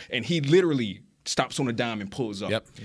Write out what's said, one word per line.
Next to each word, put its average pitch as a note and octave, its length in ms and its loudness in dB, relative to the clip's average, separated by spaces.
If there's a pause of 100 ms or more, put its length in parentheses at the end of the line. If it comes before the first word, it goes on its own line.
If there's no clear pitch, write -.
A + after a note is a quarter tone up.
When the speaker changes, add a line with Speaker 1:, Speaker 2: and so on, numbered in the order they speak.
(100)
Speaker 1:
and B2 140 -2
he E3 160 0
literally C#3 600 4 (240)
stops - 340 -2
on C#3 80 0
a A#2+ 60 0
dime A#2 280 -2
and G2+ 120 -8
pulls G#2+ 280 -4
up. G2 100 -4
Speaker 2:
Yep. A2 160 -2 (180)